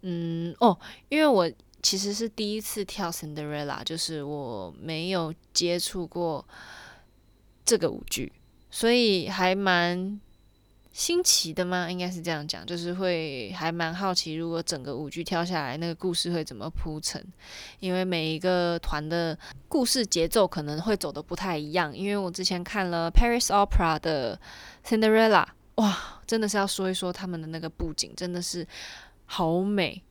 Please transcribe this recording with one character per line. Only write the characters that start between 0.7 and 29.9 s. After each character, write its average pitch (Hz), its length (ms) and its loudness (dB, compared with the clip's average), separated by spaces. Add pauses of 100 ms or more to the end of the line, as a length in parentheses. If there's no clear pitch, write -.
因 285 100 0
为 311 80 6
我 190 240 6 (320)
其 - 160 2
实 202 160 -2
是 226 140 -2
第 214 260 -4
一 214 60 -4
次 214 240 -6
跳 185 260 -4
《Cinderella》， 147 760 -6
就 165 100 -4
是 160 260 -4
我 120 560 -6
没 160 340 -4
有 165 220 0 (200)
接 175 260 0
触 175 260 -4
过 165 400 -4 (1200)
这 226 140 4
个 165 120 2
舞 - 200 -8
剧， - 240 -6 (360)
所 226 220 2
以 220 380 4
还 185 260 2
蛮 185 640 2 (720)
新 349 320 0
奇 - 300 2
的 185 100 0
吗？ 180 260 0
应 180 80 -4
该 180 140 -2
是 180 100 -8
这 170 80 -4
样 151 160 -2
讲， 85 200 -8
就 175 100 -6
是 175 180 -4
会 160 640 0
还 165 160 -2
蛮 165 220 -2
好 185 200 -2
奇， 165 200 -2
如 165 160 -4
果 165 120 -2
整 156 220 -4
个 135 100 -6
舞 143 160 -6
剧 165 140 -8
跳 170 220 0
下 175 160 -2
来， 135 160 -4
那 170 100 -4
个 165 80 -4
故 180 180 -2
事 170 200 0
会 160 100 0
怎 151 100 -10
么 110 160 -8
铺 156 300 -4
陈。 - 240 -6 (560)
因 185 140 -2
为 185 100 2
每 165 300 0
一 160 40 -2
个 175 420 2
团 151 280 -2
的 165 300 0 (320)
故 262 160 4
事 240 200 2
节 165 220 2
奏 214 180 6
可 - 180 -4
能 151 180 -4
会 208 160 2
走 151 140 -4
得 147 100 -8
不 - 140 -8
太 180 220 -2
一 151 140 -6
样， 160 240 0
因 190 140 -4
为 202 80 0
我 190 120 -2
之 180 140 -6
前 180 180 0
看 185 280 -2
了 170 200 0
Paris 240 380 6
Opera 175 520 4
的 139 380 -2 (480)
Cinderella， 220 600 6 (300)
哇， - 500 0
真 226 160 0
的 208 80 0
是 208 80 0
要 196 100 2
说 190 220 0
一 185 40 0
说 180 200 -2
他 - 120 -8
们 175 140 -6
的 160 80 -10
那 160 120 -8
个 160 100 -6
布 160 240 -6
景， - 240 -4
真 180 160 -4
的 175 80 -4
是 175 260 -6 (580)
好 175 360 2
美 190 500 0